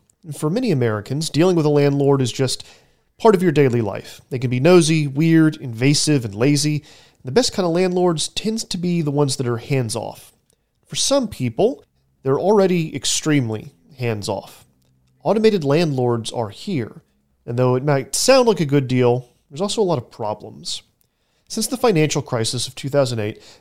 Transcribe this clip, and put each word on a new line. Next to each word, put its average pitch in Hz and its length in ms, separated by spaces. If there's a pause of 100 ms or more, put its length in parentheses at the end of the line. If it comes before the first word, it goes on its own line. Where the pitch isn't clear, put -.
(380)
For 156 120
many 233 220
Americans, 123 580
dealing 175 260
with 160 100
a 151 40
landlord 143 520
is 120 120
just - 320 (520)
part 226 160
of 180 80
your 180 120
daily 135 260
life. 107 400 (100)
They 131 100
can 127 100
be 123 100
nosy, 160 480
weird, 156 480
invasive, 135 680
and 98 100
lazy. 147 480 (400)
The 131 80
best 233 220
kind 190 120
of 170 60
landlords 180 560
tends 220 380
to - 120
be 170 240
the 147 100
ones 139 260
that 127 100
are 120 100
hands-off. 117 760 (520)
For - 120
some 269 320
people, 151 560 (380)
they're 135 160
already 180 540
extremely 135 800 (260)
hands-off. 104 680 (580)
Automated 208 400
landlords 131 680
are 113 180
here, 127 540 (420)
and 123 120
though 127 180
it 127 80
might 139 300
sound 254 340
like 220 120
a 165 60
good 139 220
deal, 123 420 (200)
there's 143 120
also 202 200
a - 20
lot 170 140
of 117 140
problems. 113 720 (680)
Since 220 180
the 247 100
financial 156 440
crisis 117 460
of - 80
two - 140
thousand 131 300
eight, 107 220 (200)